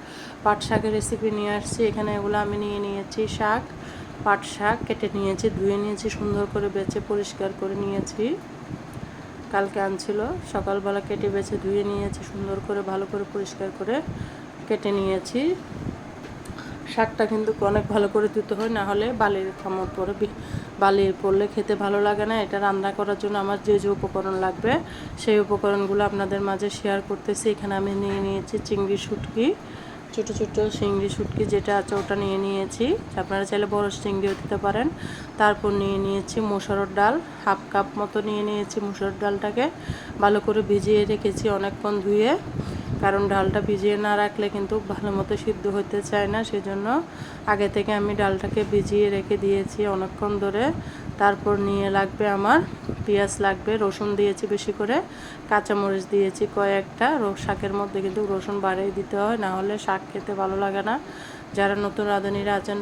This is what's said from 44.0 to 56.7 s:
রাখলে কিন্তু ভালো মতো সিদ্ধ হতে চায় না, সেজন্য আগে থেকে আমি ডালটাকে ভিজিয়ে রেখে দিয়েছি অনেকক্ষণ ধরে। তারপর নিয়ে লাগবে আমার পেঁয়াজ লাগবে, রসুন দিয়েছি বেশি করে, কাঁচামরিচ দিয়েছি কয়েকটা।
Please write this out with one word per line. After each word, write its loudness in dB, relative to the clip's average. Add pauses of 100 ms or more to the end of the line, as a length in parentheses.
রাখলে 2
কিন্তু -2 (120)
ভালো -2
মতো 0
সিদ্ধ -4
হতে 0 (100)
চায় 2
না, 0
সেজন্য -4 (600)
আগে 4
থেকে 0
আমি 2
ডালটাকে 2 (100)
ভিজিয়ে 4
রেখে 0
দিয়েছি 0
অনেকক্ষণ -2
ধরে। 0 (540)
তারপর 4
নিয়ে 0
লাগবে 2 (120)
আমার 6 (440)
পেঁয়াজ 2
লাগবে, 2
রসুন 0
দিয়েছি 2
বেশি -2
করে, 0 (500)
কাঁচামরিচ 2 (100)
দিয়েছি 2 (120)
কয়েকটা। 2 (160)